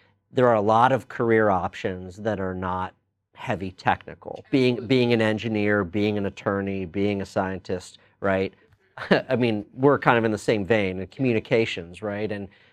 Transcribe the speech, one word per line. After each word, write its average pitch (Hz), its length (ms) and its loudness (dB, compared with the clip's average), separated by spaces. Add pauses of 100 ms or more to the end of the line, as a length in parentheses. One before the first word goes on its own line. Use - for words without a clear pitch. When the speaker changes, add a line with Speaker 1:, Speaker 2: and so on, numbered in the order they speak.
(320)
Speaker 1:
There 123 160 4
are 117 60 6
a 107 80 2
lot 113 300 4
of 127 160 -2
career 110 420 2
options 92 680 -4
that 104 220 -4
are 92 140 -4
not 92 400 -6 (400)
heavy 95 380 -6
technical. - 800 -6
Being, 127 240 4
Speaker 2:
Absolutely. 104 140 -8
Speaker 1:
being 123 240 4
an 113 80 2
engineer, 104 640 0
being 104 320 -2
an 101 100 -4
attorney, 98 600 -4
being 98 360 -2
a 98 40 -8
scientist, 95 720 -6 (220)
right? 98 340 0 (340)
<laughs> - 220 -8 (180)
I 131 80 0
mean, 110 380 0
we're 131 240 4
kind 131 200 4
of 110 60 2
in 113 60 2
the 107 80 -2
same 107 260 0
vein 95 360 0
in 92 80 -8
communications, 110 960 -2
right? 104 300 -6
And, 101 160 -10 (240)